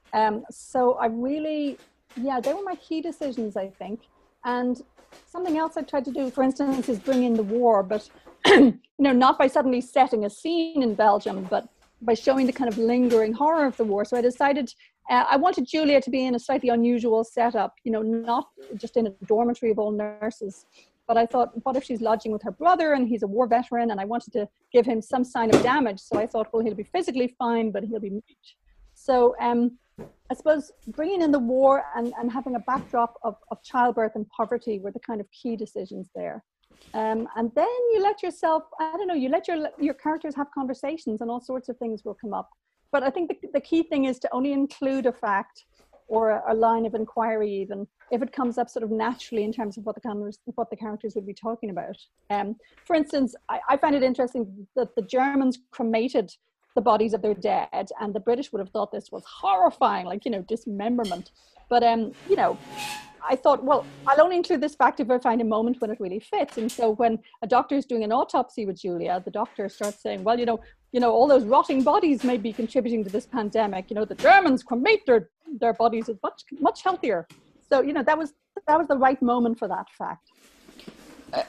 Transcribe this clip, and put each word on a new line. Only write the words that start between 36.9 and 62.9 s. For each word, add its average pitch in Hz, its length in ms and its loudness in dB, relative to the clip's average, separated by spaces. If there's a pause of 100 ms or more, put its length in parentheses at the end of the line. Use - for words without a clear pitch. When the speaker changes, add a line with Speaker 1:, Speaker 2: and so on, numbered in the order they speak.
Speaker 1:
Um, 220 420 -4
and 233 180 -4
then 311 120 2 (260)
you 427 100 2
let 415 200 0
yourself, 320 420 -2 (160)
I 320 160 -4
don't 392 100 -6
know, 359 80 -2
you 262 140 -2
let 320 200 -2
your, 311 200 -4 (100)
your 294 160 -2
characters 311 400 -6
have 285 180 -6
conversations 269 680 -6
and 233 100 -6
all 240 100 -6
sorts 254 280 -10
of 240 100 -10
things 220 260 -8
will 208 100 -10
come 202 200 -10
up. 185 160 -8 (420)
But 277 100 2
I 269 80 0
think 330 180 -4
the, - 260 -10
the 285 60 2
key 330 220 0
thing 294 220 -2
is 254 160 -2
to - 120 -4
only 262 200 -2
include 269 540 -2
a 240 60 4
fact 202 520 -4 (440)
or 220 220 2
a, 220 220 -2
a - 20 2
line 226 320 2
of 214 80 -6
inquiry 220 560 -2
even 196 360 -6 (240)
if 240 120 -2
it 254 100 -6
comes 247 260 -2
up 233 120 -4
sort 226 140 -6
of 208 60 -6
naturally 220 540 -4
in 214 80 -4
terms 208 240 -8
of 208 80 -16
what 214 100 -6
the 214 60 -14
convers-, 208 380 -10 (160)
what 226 160 -6
the 214 60 -10
characters 214 380 -10
would 202 120 -8
be 196 80 -12
talking 226 360 -8
about. 185 260 -10 (340)
Um, 202 260 -4 (280)
for 359 100 -2
instance, 294 400 -2 (140)
I, 233 200 -6
I 285 80 4
find 285 180 2
it 277 80 2
interesting 240 640 -4 (100)
that 247 180 -4
the 226 80 -2
Germans 262 560 0 (140)
cremated 226 600 -2 (440)
the 254 40 4
bodies 214 340 2
of 196 80 -4
their 214 120 0
dead, 190 540 -4 (120)
and 208 140 -6
the 208 60 -4
British 240 320 -2
would 202 80 -6
have 190 80 -8
thought 208 240 -6
this - 180 -12
was 185 140 -14
horrifying, 311 840 2
like, 185 180 -8
you 262 60 -2
know, 196 120 -4
dismemberment. 208 880 -4 (380)
But, 240 140 4
um, 226 300 2 (160)
you 392 80 4
know, 190 200 0 (720)